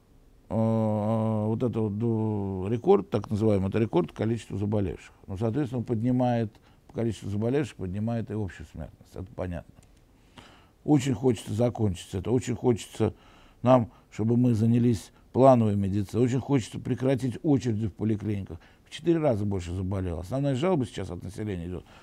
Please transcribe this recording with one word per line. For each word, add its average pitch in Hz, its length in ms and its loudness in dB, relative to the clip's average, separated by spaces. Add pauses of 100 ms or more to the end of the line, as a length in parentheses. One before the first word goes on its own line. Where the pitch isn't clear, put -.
(500)
э, - 60 -6
вот 110 1080 2
это 117 180 0
вот, 107 140 0
э, 107 800 0
рекорд, 185 380 4
так 104 180 -2
называемый, 101 400 2
это 101 80 -2
рекорд 117 360 0
количества 110 440 -4
заболевших. 101 560 -2 (140)
Ну, 98 100 -8
соответственно, 117 460 -2
поднимает, 120 640 0 (460)
количество 113 340 -4
заболевших 117 460 -2
поднимает 104 560 -6
и - 20 -6
общую 101 380 -8
смертность, - 420 -16
это 95 220 -12
понятно. 87 400 -8 (1080)
Очень 139 300 4
хочется 120 400 0
закончить 107 600 0
это, 98 160 -2
очень 123 240 0
хочется 113 580 0 (480)
нам, 120 300 4 (180)
чтобы 113 280 0
мы 123 180 4
занялись 117 560 2 (200)
плановой 117 460 6
медициной, 101 480 0
очень 127 160 0
хочется 127 360 -2
прекратить 127 640 -2
очереди 113 460 0
в 87 60 -6
поликлиниках. 104 640 -4 (240)
В - 60 -20
четыре 170 280 0
раза 123 280 0
больше 92 260 -4
заболело. 92 480 -4
Основная 131 360 -2
жалоба 147 300 0
сейчас 98 240 -10
от 90 140 -10
населения 98 440 -6
идет, 90 180 -8 (180)